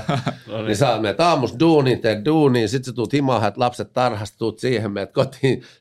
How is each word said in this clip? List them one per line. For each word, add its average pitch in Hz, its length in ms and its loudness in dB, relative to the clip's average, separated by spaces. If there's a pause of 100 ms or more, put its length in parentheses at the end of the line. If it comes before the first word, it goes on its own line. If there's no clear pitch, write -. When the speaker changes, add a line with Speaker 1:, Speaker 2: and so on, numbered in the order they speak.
Speaker 1:
<laughs> - 60 -2 (340)
No 107 100 -10
niin. 110 100 -6
Speaker 2:
Niin 107 100 0
sä 117 240 2
meet 107 200 -2
aamusta 143 380 0
duuniin, 143 420 4
teet 104 240 0
duunia, 139 440 4
sit 127 160 -4
sä 127 80 -10
tuut 113 200 -4
himaan, 135 280 2
haet 107 160 0
lapset 123 360 -2
tarhasta, 113 460 -2
tuut 113 200 -4
siihen, 113 340 -2
meet 98 200 -6
kotiin, 131 500 0 (180)